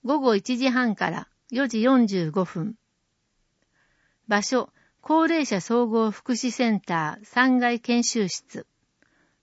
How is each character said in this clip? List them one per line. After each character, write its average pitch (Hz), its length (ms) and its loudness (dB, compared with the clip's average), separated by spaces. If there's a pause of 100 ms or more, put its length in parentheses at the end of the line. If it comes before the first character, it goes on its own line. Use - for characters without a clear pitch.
午 277 160 0
後 247 160 2
一 240 220 -2
時 262 120 0
半 240 260 0
か 180 140 -2
ら - 180 -8 (220)
四 262 180 -2
時 220 140 -2
四 247 260 4
十 180 240 -2
五 185 140 0
分。 175 300 -8 (1500)
場 208 140 0
所、 240 300 -2 (300)
高 320 260 2
齢 320 180 0
者 196 160 -2
総 240 260 0
合 220 240 2
福 - 220 -6
祉 233 180 -4
セ 240 180 0
ン 208 100 2
タ 160 420 -4
ー 214 40 -20
三 254 340 2
階 240 200 0
研 240 240 0
修 220 240 -2
室。 - 400 -12 (760)